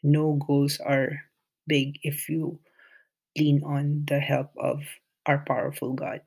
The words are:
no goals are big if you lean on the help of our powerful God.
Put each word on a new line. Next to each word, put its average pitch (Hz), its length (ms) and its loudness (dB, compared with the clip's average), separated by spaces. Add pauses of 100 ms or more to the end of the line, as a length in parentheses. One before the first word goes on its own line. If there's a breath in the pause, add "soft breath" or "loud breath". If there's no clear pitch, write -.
no 151 320 4
goals 143 440 2
are 139 440 -2 (440)
big 143 360 0
if 147 260 -6
you 160 300 -4 (800 soft breath)
lean 147 260 4
on 147 440 -2
the 143 120 0
help 143 380 -2
of - 260 -2 (420)
our 143 220 2
powerful 127 460 -2
God. 127 340 -6